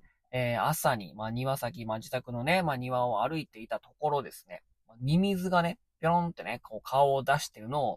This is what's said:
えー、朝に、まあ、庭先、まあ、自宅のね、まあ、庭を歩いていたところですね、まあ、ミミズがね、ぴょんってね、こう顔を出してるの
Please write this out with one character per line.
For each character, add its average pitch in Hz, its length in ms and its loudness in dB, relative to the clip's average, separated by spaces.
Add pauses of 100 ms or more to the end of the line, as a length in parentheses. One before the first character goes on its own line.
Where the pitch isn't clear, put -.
(300)
え 120 280 0
ー、 95 40 2
朝 143 320 2
に、 95 200 -8
ま 110 140 -6
あ、 - 20 -4
庭 131 260 -2
先、 117 300 -6
ま 110 80 -2
あ、 110 60 -4
自 - 100 -14
宅 127 220 -6
の 120 120 -4
ね、 180 180 4
ま 156 120 0
あ、 - 20 -4
庭 123 300 0
を 110 160 2
歩 147 160 0
い 147 80 -6
て - 140 -20
い 110 60 -12
た 110 140 -4
と - 80 -20 (100)
こ 151 120 0
ろ 143 120 0
で - 80 -8
す - 160 -18
ね、 - 160 -16 (240)
ま 110 60 -20
あ、 113 80 -20
ミ 135 160 2
ミ 196 200 4
ズ 180 120 -2
が 180 140 4
ね、 170 160 -2 (240)
ぴ - 60 2
ょ 175 120 4
ん 170 100 -2
っ - 20 -10
て - 100 -12
ね、 120 220 -6
こ 110 140 -12
う - 40 -10
顔 139 320 4
を 135 80 0
出 139 160 2
し - 100 -6
て - 120 -16
る 107 80 -10
の 139 160 0 (120)